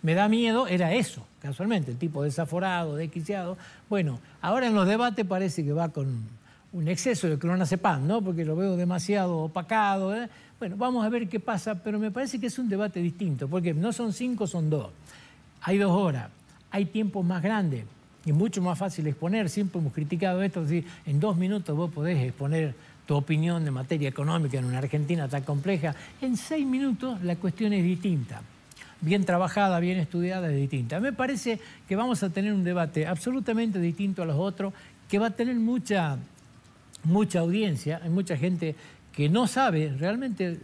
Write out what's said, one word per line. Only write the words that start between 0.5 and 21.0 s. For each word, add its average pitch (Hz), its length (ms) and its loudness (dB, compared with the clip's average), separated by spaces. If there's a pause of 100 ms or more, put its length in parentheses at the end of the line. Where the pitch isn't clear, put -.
era 180 260 4
eso, 196 320 -2 (160)
casualmente, 160 480 0
el 120 60 -4
tipo 151 260 -2
desaforado, 165 720 -2
desquiciado. 175 640 -4 (300)
Bueno, 156 320 0 (200)
ahora 240 280 2
en 220 80 4
los 185 100 6
debates 220 400 2
parece 185 380 0
que 143 80 0
va 165 160 0
con 143 180 -4 (640)
un 165 140 -2
exceso 185 420 0
de 147 120 0
clonazepam, 170 640 2
¿no? 214 160 2
Porque 170 220 -2
lo 156 100 0
veo 185 220 0
demasiado 180 600 0
opacado, 196 760 0
¿eh? 233 140 -6 (320)
Bueno, 196 160 -6
vamos 240 280 0
a 220 40 2
ver 226 200 0
qué 208 120 -4
pasa, 214 420 -2
pero 214 160 -2
me 214 140 -2
parece 262 260 -4
que 220 80 -4
es 208 100 -4
un 254 120 -2
debate 196 340 0
distinto, 151 460 -2
porque 170 260 0
no 196 180 0
son 226 200 -2
cinco, 240 340 -2
son 156 240 0
dos. 139 200 -2 (720)
Hay 185 140 2
dos 202 140 4
horas, 165 380 2 (420)
hay 202 140 0
tiempo 202 400 -2
más 175 180 0
grande. 170 420 0 (420)
Es 151 80 4
mucho 190 260 2
más 180 180 0
fácil 170 280 -2
exponer, 175 420 0
siempre 185 320 -2
hemos 147 140 -2
criticado 180 480 0
esto, 185 180 -2
es 151 80 -2
decir, 170 220 0 (160)